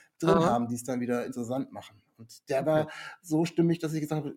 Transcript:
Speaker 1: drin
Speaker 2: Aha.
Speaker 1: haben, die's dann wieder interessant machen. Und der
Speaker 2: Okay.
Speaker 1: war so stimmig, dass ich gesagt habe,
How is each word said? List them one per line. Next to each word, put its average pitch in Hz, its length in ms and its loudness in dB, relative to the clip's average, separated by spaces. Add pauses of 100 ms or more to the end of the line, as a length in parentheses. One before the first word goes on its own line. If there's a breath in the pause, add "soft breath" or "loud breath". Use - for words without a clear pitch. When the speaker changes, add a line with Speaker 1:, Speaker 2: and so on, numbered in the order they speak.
(200 soft breath)
Speaker 1:
drin 165 180 4
Speaker 2:
Aha. 165 80 6
Speaker 1:
haben, 120 220 2
die's 120 160 -6
dann 127 160 -4
wieder 120 260 -2
interessant 127 460 -6
machen. - 280 -16 (160)
Und - 320 -20
der 139 120 0
Speaker 2:
Okay. 151 100 -4
Speaker 1:
war 156 180 2 (320 loud breath)
so 156 240 0
stimmig, 170 360 2
dass 156 120 -4
ich 160 80 -2
gesagt 151 240 -2
habe, 143 120 -8